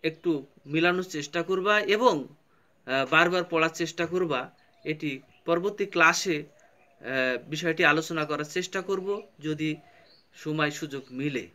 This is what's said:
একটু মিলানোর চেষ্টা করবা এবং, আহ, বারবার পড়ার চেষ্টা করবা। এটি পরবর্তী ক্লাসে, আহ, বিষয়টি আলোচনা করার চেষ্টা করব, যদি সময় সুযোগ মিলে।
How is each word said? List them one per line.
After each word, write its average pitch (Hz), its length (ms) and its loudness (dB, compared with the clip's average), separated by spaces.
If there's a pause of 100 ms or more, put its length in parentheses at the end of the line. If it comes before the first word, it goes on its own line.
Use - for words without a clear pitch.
একটু 156 420 -2 (200)
মিলানোর 175 500 0
চেষ্টা 151 260 -4
করবা 185 380 0
এবং, 214 340 4 (120)
আহ, - 840 -6
বারবার 175 340 4
পড়ার 160 360 2
চেষ্টা 170 260 -2
করবা। 165 340 0 (440)
এটি 151 260 -4 (360)
পরবর্তী 190 400 0
ক্লাসে, 170 560 4
আহ, - 920 -4 (160)
বিষয়টি 160 320 -2
আলোচনা 156 400 4
করার 151 320 -4
চেষ্টা 185 320 -4
করব, 190 180 -2 (400)
যদি 156 240 -2 (760)
সময় 156 260 0
সুযোগ 139 400 -8
মিলে। 127 340 -4 (100)